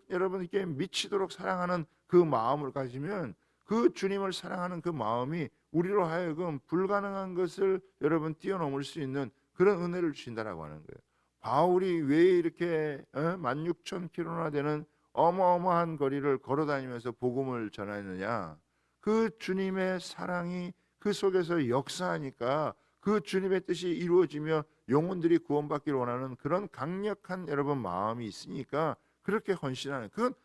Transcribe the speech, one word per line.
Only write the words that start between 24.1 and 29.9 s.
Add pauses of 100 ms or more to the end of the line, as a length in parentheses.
영혼들이
구원받기를
원하는
그런
강력한
여러분
마음이
있으니까 (260)
그렇게
헌신하는,